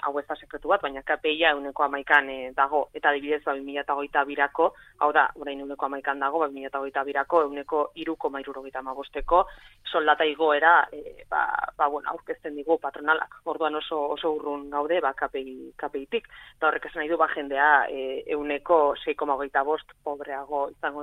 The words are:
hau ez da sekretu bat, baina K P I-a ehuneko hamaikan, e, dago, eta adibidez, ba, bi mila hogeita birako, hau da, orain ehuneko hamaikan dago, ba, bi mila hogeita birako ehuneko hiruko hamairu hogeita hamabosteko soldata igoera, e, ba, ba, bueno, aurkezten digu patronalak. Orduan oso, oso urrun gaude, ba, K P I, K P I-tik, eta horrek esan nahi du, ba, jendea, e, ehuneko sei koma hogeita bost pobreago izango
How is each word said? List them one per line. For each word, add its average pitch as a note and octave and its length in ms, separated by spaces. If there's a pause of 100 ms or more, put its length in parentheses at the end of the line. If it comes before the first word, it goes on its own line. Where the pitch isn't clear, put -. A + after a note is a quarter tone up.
hau C#3+ 160
ez C#3 80
da D#3 80
sekretu - 320
bat, G3+ 160
baina C3+ 160
K D3+ 160
P D#3 160
I-a D#3 220
ehuneko C#3 320
hamaikan, C#3 420
e, C3 240
dago, C#3 400
eta D3+ 160
adibidez, C#3+ 380
ba, C#3+ 100
bi C#3 80
mila C#3 240
hogeita C#3+ 400
birako, C#3+ 380 (340)
hau D3 160
da, C#3+ 140 (100)
orain C#3 220
ehuneko C#3 240
hamaikan C#3 340
dago, C#3+ 220
ba, D3 80
bi C#3 100
mila C3+ 160
hogeita C#3 320
birako C#3+ 380
ehuneko C#3+ 480
hiruko D#3+ 340
hamairu C#3 320
hogeita C3+ 220
hamabosteko C#3 640 (420)
soldata D#3 400
igoera, D3+ 460 (180)
e, - 380
ba, D#3 160 (320)
ba, D3+ 100
bueno, D3 240
aurkezten D#3+ 420
digu D3 280
patronalak. D3 680
Orduan D#3 320
oso, D3+ 220 (100)
oso D3+ 240
urrun C#3+ 320
gaude, D3 320
ba, C3+ 160
K C#3+ 160
P C#3 80
I, C3 340
K D3 140
P C#3 160
I-tik, A3+ 240 (300)
eta D#3+ 100
horrek D3+ 220
esan E3 100
nahi D3+ 80
du, E3 80
ba, D#3+ 160
jendea, C#3 560
e, C3+ 400
ehuneko D3 540 (180)
sei D3+ 160
koma D3 220
hogeita C#3 260
bost D3+ 380
pobreago C#3 680
izango D3 340